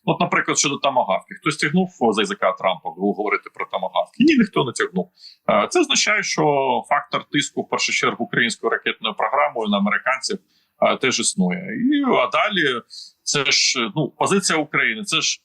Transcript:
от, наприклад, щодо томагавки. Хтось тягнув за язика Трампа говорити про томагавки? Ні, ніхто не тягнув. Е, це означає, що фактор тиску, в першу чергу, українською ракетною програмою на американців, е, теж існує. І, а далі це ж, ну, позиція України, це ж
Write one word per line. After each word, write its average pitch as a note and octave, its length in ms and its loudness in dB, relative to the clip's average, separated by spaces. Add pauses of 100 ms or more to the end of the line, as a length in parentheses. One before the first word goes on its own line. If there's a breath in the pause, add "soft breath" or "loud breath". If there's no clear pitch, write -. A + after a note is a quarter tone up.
от, E3 140 0
наприклад, E3+ 380 0
щодо C#3+ 200 0
томагавки. G#2+ 580 0
Хтось D3+ 220 -4
тягнув F3+ 320 0 (220)
за G#2 100 0
язика G2 300 0
Трампа F#2 380 -4
говорити G2 640 -2
про - 120 -8
томагавки? F2+ 540 -4
Ні, D4 180 6
ніхто G3 260 2
не A#2+ 80 -4
тягнув. - 400 -4 (380 loud breath)
Е, G#3+ 200 2
це F4+ 100 2
означає, G#3+ 440 0
що - 200 -2 (460)
фактор - 420 -2
тиску, C#3+ 300 -2
в - 80 -8
першу - 240 -2
чергу, A#2+ 320 0
українською A#2 460 -2
ракетною A2 440 -4
програмою C3 540 0
на G2+ 80 2
американців, G#2 600 0 (440)
е, G#2+ 160 2
теж B2 220 0
існує. F2+ 400 0
І, A#3+ 440 0
а G3+ 240 2
далі D#3+ 540 0 (420 loud breath)
це C#3+ 220 0
ж, B2+ 500 0
ну, D3+ 140 0
позиція E3+ 500 0
України, B2+ 440 -2
це D3+ 180 -2
ж - 240 -4